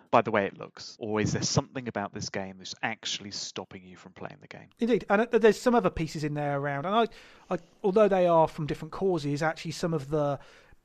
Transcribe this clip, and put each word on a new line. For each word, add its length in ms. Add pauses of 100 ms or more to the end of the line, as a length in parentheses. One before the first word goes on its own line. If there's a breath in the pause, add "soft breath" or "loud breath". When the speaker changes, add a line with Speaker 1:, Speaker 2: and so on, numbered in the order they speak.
(100)
Speaker 1:
by 100
the 100
way 140
it 140
looks, 420
or 200
is 120
there 100
something 460
about 240
this 160
game 300
that's 240
actually 480
stopping 540
you 120
from 160
playing 300
the 60
game? 200 (100)
Speaker 2:
Indeed, 300
and, 140
uh, 160
there's 220
some 140
other 160
pieces 320
in 120
there 240
around, 260
and 100
I, 140 (460 loud breath)
I, 40 (240)
although 260
they 180
are 200
from 200
different 260
causes, 500
actually 300
some 220
of 160
the, 280 (460 loud breath)